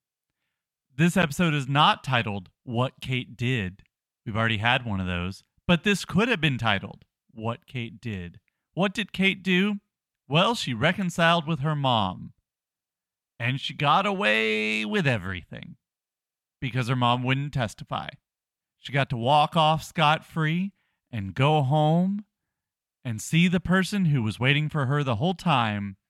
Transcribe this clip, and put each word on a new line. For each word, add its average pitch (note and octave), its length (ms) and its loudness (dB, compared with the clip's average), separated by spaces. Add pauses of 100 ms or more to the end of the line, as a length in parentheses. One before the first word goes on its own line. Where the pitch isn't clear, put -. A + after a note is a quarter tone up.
(960)
This E3 220 2
episode E3+ 360 2
is C#3 160 -2
not D#3 360 4
titled G#2+ 440 -2 (160)
What B2 380 -4
Kate B2 340 -6
Did. A2 460 -4 (420)
We've G#2 120 -6
already A2+ 220 0
had A#2+ 280 2
one G2 140 -2
of F#2 60 -4
those. F2+ 380 -6 (220)
But F3 180 2
this G3+ 220 0
could G#3+ 220 0
have G#3 120 -2
been C#3+ 180 0
titled G2 460 -2 (280)
What A2+ 340 -8
Kate A#2 340 -10
Did. F#2 400 -10 (340)
What F#3+ 200 -2
did - 180 -6
Kate F#3+ 300 0
do? G3 380 2 (480)
Well, E3+ 260 2
she - 200 -4
reconciled E3+ 720 2
with D#3+ 140 -2
her D3+ 160 -2
mom. A#2+ 560 0 (1040)
And B2+ 220 -2
she - 140 -8
got D#3 320 2
away G#3+ 800 0
with G#3 200 0
everything F#2+ 720 -4 (840)
because B2 280 -2
her C3 80 0
mom B2 260 2
wouldn't C3+ 300 -2
testify. G#2+ 560 -6 (680)
She - 140 -14
got C3+ 180 -2
to B2+ 80 -4
walk D3 380 2
off D#3 260 4
scot-free D#3+ 920 0 (400)
and G2 220 -6
go D3 280 4
home E3 600 2 (800)
and A2 160 -6
see E3+ 280 2
the F3 120 0
person F#3 460 0
who C#3+ 160 2
was G#2+ 180 -2
waiting C#3+ 300 2
for C#3+ 160 -2
her C#3+ 180 0
the B2 120 0
whole F3 180 0
time G#2+ 600 0 (140)